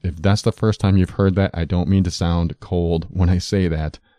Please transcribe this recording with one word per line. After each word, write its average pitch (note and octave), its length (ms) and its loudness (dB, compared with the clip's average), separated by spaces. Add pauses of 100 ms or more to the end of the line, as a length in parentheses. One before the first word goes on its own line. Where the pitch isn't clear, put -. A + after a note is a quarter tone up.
if E2+ 140 -4
that's G2 240 0
the A2+ 100 0
first G#2+ 300 -2
time G2 160 4
you've F2+ 140 2
heard F#2+ 240 2
that, G2 180 0
I E2+ 100 -4
don't F2 240 -2
mean F#2+ 160 2
to E2+ 80 -2
sound E2+ 480 -2
cold E2+ 500 -2
when F2+ 200 0
I F2+ 80 2
say F#2 320 0
that, D#2 280 -4 (220)